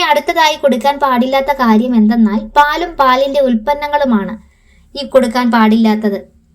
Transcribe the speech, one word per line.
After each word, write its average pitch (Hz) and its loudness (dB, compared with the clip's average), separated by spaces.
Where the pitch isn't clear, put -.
അടുത്തതായി 311 0
കൊടുക്കാൻ 277 0
പാടില്ലാത്ത 269 0
കാര്യം 247 0
എന്തെന്നാൽ 214 2
പാലും 311 0
പാലിന്റെ 269 0
ഉൽപ്പന്നങ്ങളുമാണ് 262 -2
ഈ 285 -12
കൊടുക്കാൻ 247 0
പാടില്ലാത്തത്. 214 2